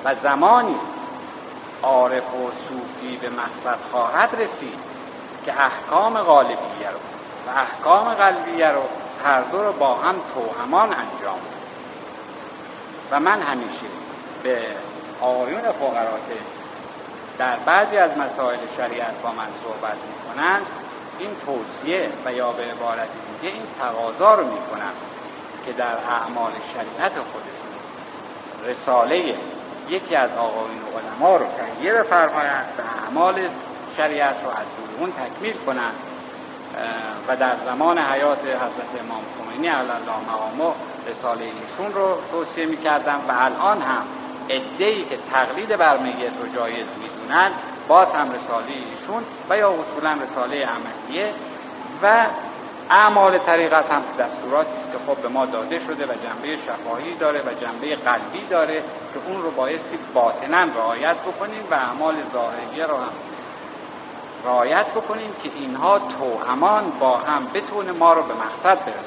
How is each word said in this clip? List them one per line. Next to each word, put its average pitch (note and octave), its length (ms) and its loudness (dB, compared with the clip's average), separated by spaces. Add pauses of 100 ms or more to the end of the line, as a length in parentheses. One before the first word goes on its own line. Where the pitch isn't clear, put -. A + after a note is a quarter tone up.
و C3+ 180 2
زمانی E3+ 540 6 (1040)
عارف B2+ 520 4
و B2+ 160 -2 (180)
صوفی B2+ 480 -8
به B2 120 -6
مقصد A#2+ 500 -4 (140)
خواهد B2+ 420 4
رسید G3 440 -4 (680)
که C#3 140 -4
احکام G3 640 4
غالبیه B2 720 6
رو - 60 -8 (480)
و B2+ 120 0
احکام F#3+ 560 4
قلبیه E3+ 540 4
رو C#3+ 140 4 (420)
هر C#3 160 6
دو C#3 220 -2
رو G#3 100 2
با C#3+ 220 4
هم E3+ 200 2 (200)
توامان B2+ 540 2
انجام G#2 500 -4
بده. - 220 -12 (1500)
و C#3+ 100 4
من F#3+ 220 4
همیشه B2+ 440 -4 (560)
به B2 200 0 (580)
آقایون B2+ 400 0
فقرا A#2 560 0 (120)
که A#2+ 60 -6 (1040)
در B2+ 180 2
بعضی G3+ 400 4
از F3+ 140 8
مسائل C3 480 -2 (180)
شریعت A#2 460 -4
با A#2 60 -4
من A2+ 180 -6 (180)
صحبت G#2+ 320 -6 (120)
می‌کنند E3+ 580 0 (520)
این G3 120 -6 (160)
توصیه C3+ 640 -2 (140)
و B2+ 80 -4
یا B2 200 0
به A#2+ 100 -6
عبارت A#2 460 -4 (320)
دیگه F#3 140 -6
این A3 120 -10 (140)
تقاضا A#2+ 540 4
رو F#3+ 100 4
می‌کنم G#2+ 480 -6 (720)
که B2+ 60 -6
در A#2+ 220 0 (160)
اعمال A#2 420 0 (220)
شریعت A#2+ 380 -2
خودشون - 580 -8 (960)
رسالهٔ B2 680 2 (540)
یکی - 280 -2
از B2+ 140 4
آقایون A2+ 500 -2 (160)
علما A#2 400 4
رو B2 100 4 (120)
تهیه D3 340 -2
بفرمایند D3+ 720 4 (120)
و - 40 -6 (220)
اعمال F3+ 440 2 (480)
شریعت D3 480 2
رو C3 60 -2
از - 160 -6 (120)
روی A2 220 -10
اون F3+ 120 -2
تکمیل F3+ 440 -6 (100)
کنند. A#2+ 280 -2 (840)
اه، A2+ 60 -4 (440)
و B2+ 80 2
در B2+ 160 4 (120)
زمان D3+ 340 2
حیات C#3 400 2
حضرت B2 600 -4
امام A2+ 220 -8 (160)
خمینی A#2 300 -4
علی C3 220 0
الله A2+ 420 -4
مقامه A2+ 420 -2 (320)
رسالهٔ A#2 380 -4
ایشون A2+ 500 -8
رو F#3+ 240 2 (140)
توصیه E3 340 -2
می‌کردم D3+ 640 2
و C3+ 100 2
الان F3 440 4
هم B2+ 200 0 (480)
عده‌ای F#3 540 0
که C#3 140 -4 (140)
تقلید D3 440 2
بر D#3 200 8
میت B2 360 -2 (100)
رو A#2+ 120 -8
جایز A#2 320 -2 (160)
می‌دونن - 480 2 (380)
باز F3 200 10
هم D3 240 0
رسالهٔ A#2 360 -4
ایشون C#3 540 -6 (280)
و F#3+ 80 6
یا G#3 120 8
اصولاً D#3 420 0
رسالهٔ C3+ 560 -2
احمدیه A#2+ 640 -4 (720)
و G3+ 240 8 (640)
اعمال G3 480 8
طریقت D#3+ 540 6
هم C#3+ 100 2 (160)
دستوراتی B2+ 580 0
است - 160 -8
که B2+ 140 -6
خب C#3 160 0
به C3 60 -2
ما C3 180 2
داده B2+ 400 -4
شده D3 180 -4
و C3+ 40 -4
جنبهٔ A#2 580 -6
شفاهی A#2+ 480 -6
داره D3+ 260 2
و C3 200 -2
جنبهٔ A#2+ 360 -4
قلبی B2 540 0
داره D#3 320 2 (320)
که C#3 120 -6
اون F#3 160 -4
رو E3 80 -2
بایستی C#3 480 -2 (160)
باطناً C3+ 520 4 (100)
رعایت A#2 400 2
بکنیم G3+ 540 -6
و E3 40 4
اعمال C#3 400 2 (180)
ظاهریه A#2 540 -2
رو D3+ 100 0
هم B2 160 -4 (1300)
رعایت B2 420 4
بکنیم G#3+ 560 -4
که D3+ 120 -6
اینها C#3+ 440 4
توامان C#3+ 1000 0
با B2+ 160 6
هم C#3 380 0
بتونه G3+ 380 -4
ما E3 200 8
رو D#3+ 100 6
به - 120 -4
مقصد - 500 2
برسونه. G#3 220 -6